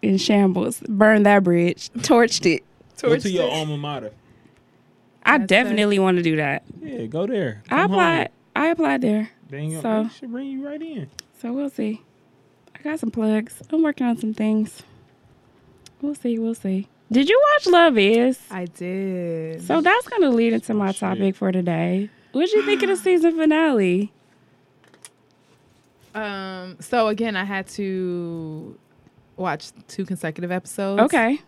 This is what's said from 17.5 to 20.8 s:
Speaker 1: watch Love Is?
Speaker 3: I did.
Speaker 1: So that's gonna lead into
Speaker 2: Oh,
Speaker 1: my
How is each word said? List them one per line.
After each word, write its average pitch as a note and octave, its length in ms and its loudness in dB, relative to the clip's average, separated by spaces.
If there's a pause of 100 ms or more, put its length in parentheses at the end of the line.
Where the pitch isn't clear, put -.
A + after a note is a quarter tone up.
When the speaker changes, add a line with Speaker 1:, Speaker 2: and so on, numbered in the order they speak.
Speaker 1:
watch D5 140 2
Love E4+ 300 6
Is? A#3 420 4 (100)
Speaker 3:
I F#3 160 -8
did. F3 1000 -6
Speaker 1:
So D#4 140 0
that's G4+ 260 2
gonna F#4+ 220 2
lead A#3 240 2
into A3+ 200 -4
Speaker 2:
Oh, G#3+ 40 0
Speaker 1:
my G3 140 0